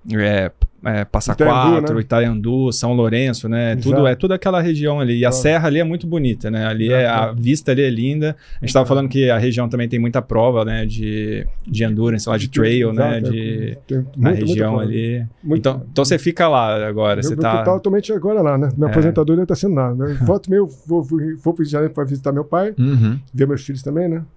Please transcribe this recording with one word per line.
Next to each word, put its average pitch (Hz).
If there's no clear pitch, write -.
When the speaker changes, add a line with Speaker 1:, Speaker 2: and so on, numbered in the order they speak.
Speaker 1:
é, 104
é, 104
Passa 107
Speaker 2:
Itaiandu, 127
Speaker 1:
Quatro, 156
Speaker 2:
né? 113
Speaker 1:
Itaiandu, 117
São 120
Lourenço, 120
né? 117
Tudo, 127
Speaker 2:
Exato. 143
Speaker 1:
é 127
tudo 185
aquela 185
região 147
ali. 120
E 120
a 120
Speaker 2:
Exato. -
Speaker 1:
serra 156
ali 147
é 170
muito 170
bonita, 127
né? 110
Ali 110
é, 127
a 113
Speaker 2:
Exato. 113
Speaker 1:
vista 139
ali 131
é 135
linda. 143
A 151
gente -
tava 131
Speaker 2:
Exato. 123
Speaker 1:
falando 139
que 135
a 113
região 120
também 120
tem 120
muita 120
prova, 117
né? 110
De, 107
de 110
endurance, 110
lá 113
de 104
Speaker 2:
De -
Speaker 1:
trail, 117
né? 120
Speaker 2:
exato, 120
é, -
Speaker 1:
De, 110
Speaker 2:
tem 135
Speaker 1:
na 131
Speaker 2:
muita, 131
muita 131
Speaker 1:
região 107
Speaker 2:
prova. 110
Speaker 1:
ali. 113
Speaker 2:
Muito. 156
Speaker 1:
Então, 131
então 180
você 170
fica 170
lá 110
agora, 104
Speaker 2:
Meu, 104
Speaker 1:
você 131
Speaker 2:
meu 160
Speaker 1:
tá 113
Speaker 2:
quintal 170
atualmente 202
agora 202
lá, 143
né? 139
Minha 151
Speaker 1:
É. 107
Speaker 2:
aposentadoria 160
tá 175
sendo 190
nada. 127
Eu 143
Speaker 1:
<laughs> 127
Speaker 2:
volto 190
meio, 196
vou, 165
vou, 156
vou 165
pro 165
Rio 151
de 147
Janeiro 151
pra 147
visitar 139
meu 143
pai, 190
Speaker 3:
Uhum. 123
Speaker 2:
ver 135
meus 139
filhos 135
também, 156
né? 165